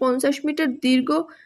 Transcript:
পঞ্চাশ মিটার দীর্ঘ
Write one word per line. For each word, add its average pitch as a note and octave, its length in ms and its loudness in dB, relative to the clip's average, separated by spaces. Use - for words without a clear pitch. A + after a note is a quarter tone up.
পঞ্চাশ C4 440 0
মিটার D4+ 300 -2
দীর্ঘ B3+ 360 2